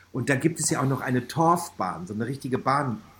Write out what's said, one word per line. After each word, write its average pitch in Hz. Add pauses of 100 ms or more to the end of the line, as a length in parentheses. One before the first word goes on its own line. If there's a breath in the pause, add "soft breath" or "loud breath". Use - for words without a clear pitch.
(120)
Und 123
da 139
gibt 165
es -
ja 139
auch 131
noch 135
eine 127
Torfbahn, 107
so 101
eine 113
richtige 131
Bahn, 135 (200)